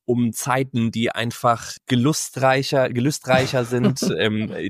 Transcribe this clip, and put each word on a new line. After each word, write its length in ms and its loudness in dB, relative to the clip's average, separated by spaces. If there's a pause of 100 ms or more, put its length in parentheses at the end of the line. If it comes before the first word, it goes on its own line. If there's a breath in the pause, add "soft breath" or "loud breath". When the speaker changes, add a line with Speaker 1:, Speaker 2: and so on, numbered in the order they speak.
Speaker 1:
um 280 2
Zeiten, 560 -2
die 220 0
einfach 600 -2 (120)
gelustreicher, 1040 2
gelustreicher 760 0
sind, 360 0
Speaker 2:
<laughs> 160 0
Speaker 1:
ähm, 340 0 (180)